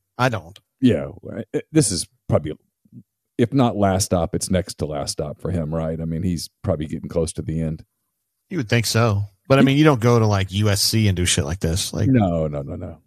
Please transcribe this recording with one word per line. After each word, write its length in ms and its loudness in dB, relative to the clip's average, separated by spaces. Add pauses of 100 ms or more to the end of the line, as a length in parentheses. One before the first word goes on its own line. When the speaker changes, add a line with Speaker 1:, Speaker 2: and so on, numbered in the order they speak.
(180)
Speaker 1:
I 120 2
don't. 280 -10 (240)
Speaker 2:
Yeah. 260 2 (640)
This 200 2
is 160 -6 (220)
probably, 240 0 (840)
if 160 0
not 220 2
last 300 2
stop, 280 -2
it's 160 -4
next 260 -2
to 100 -6
last 260 -6
stop 300 -8
for 100 -6
him, 240 -4
right? 240 -4
I 60 -6
mean, 180 -4
he's 260 -4 (140)
probably 220 -2
getting 240 -10
close 240 -2
to 80 -10
the 200 -6
end. 220 -6 (640)
Speaker 1:
You 100 -8
would 100 -4
think 160 2
so. 380 2 (260)
But, 100 6
I 40 6
mean, 140 4
you 60 6
don't 160 4
go 180 4
to, 80 4
like, 280 0
U 160 2
S 120 2
C 280 2
and 80 2
do 80 0
shit 180 0
like 160 -6
this. 340 -2
Like, 140 0
Speaker 2:
No, 400 2
no, 140 -6
no, 160 -10
no. 300 -12